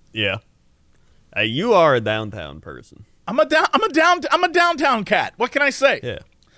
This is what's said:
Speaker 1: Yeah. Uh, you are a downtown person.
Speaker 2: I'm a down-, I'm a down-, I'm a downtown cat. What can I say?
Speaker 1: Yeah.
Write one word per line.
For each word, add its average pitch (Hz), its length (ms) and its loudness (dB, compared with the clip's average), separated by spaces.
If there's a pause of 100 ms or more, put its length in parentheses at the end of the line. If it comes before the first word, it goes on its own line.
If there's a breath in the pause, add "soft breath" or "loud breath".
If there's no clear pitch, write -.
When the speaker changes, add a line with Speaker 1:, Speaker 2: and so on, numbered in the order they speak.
(120)
Speaker 1:
Yeah. 101 240 -2 (1000)
Uh, 101 40 -2
you 143 340 0
are 160 220 6
a 117 40 0
downtown 104 600 -6
person. - 440 -20 (220)
Speaker 2:
I'm 240 140 -2
a 311 60 2
down-, 311 260 0
I'm - 100 0
a 427 60 0
down-, 330 320 2 (100)
I'm 349 140 2
a 359 80 0
downtown 302 520 0
cat. 160 320 0
What 240 140 -4
can 285 120 -2
I 277 80 2
say? 247 320 0
Speaker 1:
Yeah. 113 160 -8 (400 soft breath)